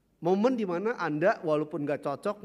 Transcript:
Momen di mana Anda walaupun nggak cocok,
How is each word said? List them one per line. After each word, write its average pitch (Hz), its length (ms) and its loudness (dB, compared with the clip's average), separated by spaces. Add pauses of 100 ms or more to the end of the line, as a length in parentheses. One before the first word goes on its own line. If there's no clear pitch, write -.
(180)
Momen 202 400 2
di 220 80 -2
mana 190 320 -2
Anda 165 480 2
walaupun 151 400 0
nggak 143 160 -2
cocok, 202 440 -4